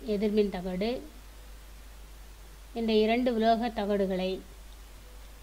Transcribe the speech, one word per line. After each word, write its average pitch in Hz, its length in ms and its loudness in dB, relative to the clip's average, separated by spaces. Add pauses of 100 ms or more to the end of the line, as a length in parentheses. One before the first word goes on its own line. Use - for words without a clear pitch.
(140)
எதிர்மின் 202 400 2
தகடு 185 360 -2 (1900)
என்ற 226 120 2 (140)
இரண்டு 240 320 4
உலோக 226 420 4
தகடுகளை 196 500 2 (1160)